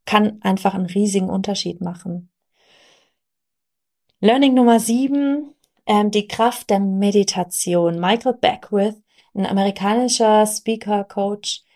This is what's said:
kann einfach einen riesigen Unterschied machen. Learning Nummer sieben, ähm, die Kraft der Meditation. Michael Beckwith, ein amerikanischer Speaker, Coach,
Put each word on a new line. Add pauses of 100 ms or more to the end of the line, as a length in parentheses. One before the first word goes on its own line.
kann
einfach
einen
riesigen
Unterschied
machen. (1900)
Learning
Nummer
sieben, (320)
ähm,
die
Kraft
der
Meditation.
Michael
Beckwith, (320)
ein
amerikanischer
Speaker,
Coach, (140)